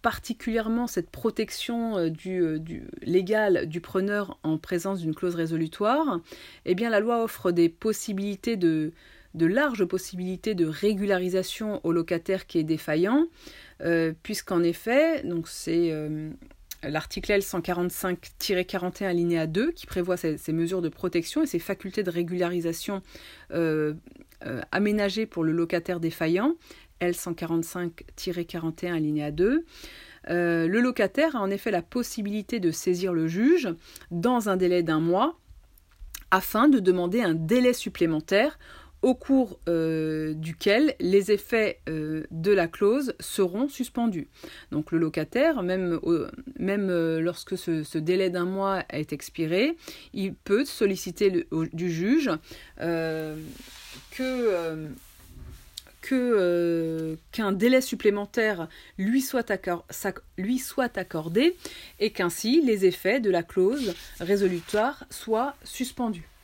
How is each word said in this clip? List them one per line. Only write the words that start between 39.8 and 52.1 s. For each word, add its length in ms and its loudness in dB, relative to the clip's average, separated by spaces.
duquel 680 2
les 320 4
effets, 560 0
euh, 420 -4
de 220 2
la 160 4
clause 500 2
seront 480 0
suspendus. 640 -2
Donc 220 -2
le 40 2
locataire, 640 2
même 420 0
au, 160 2
même, 320 0
euh, 300 2
lorsque 380 -4
ce, 260 -2
ce 140 -6
délai 320 2
d'un 160 -2
mois 440 -2
est 220 -6
expiré, 640 0
il 200 -4
peut 300 0
solliciter 680 0
le, 220 0
au, 140 0
du 260 -4
juge, 400 2